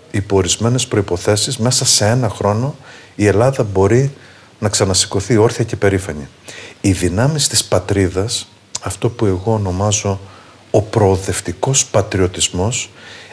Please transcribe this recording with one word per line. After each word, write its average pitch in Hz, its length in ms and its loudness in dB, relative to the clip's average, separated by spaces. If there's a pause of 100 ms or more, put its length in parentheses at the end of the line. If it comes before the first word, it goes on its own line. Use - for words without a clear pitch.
(100)
υπό 101 260 -2
ορισμένες 110 500 0
προϋποθέσεις, 104 720 -2
μέσα 127 260 0
σε - 220 2
ένα 120 220 2
χρόνο, 107 480 -2 (400)
η 104 100 2
Ελλάδα 117 360 4
μπορεί 107 500 2 (460)
να 107 100 -2
ξανασηκωθεί 98 680 0
όρθια 113 280 2
και 107 120 -6
περήφανη. 92 520 -2 (520)
Οι 101 120 4
δυνάμεις 107 560 0
της - 160 -2
πατρίδας, 92 840 -2 (320)
αυτό - 280 -4
που 117 180 -2
εγώ 95 260 0
ονομάζω 101 680 0 (500)
ο 107 120 2
προοδευτικός 101 1040 0
πατριωτισμός, 95 1040 -2 (420)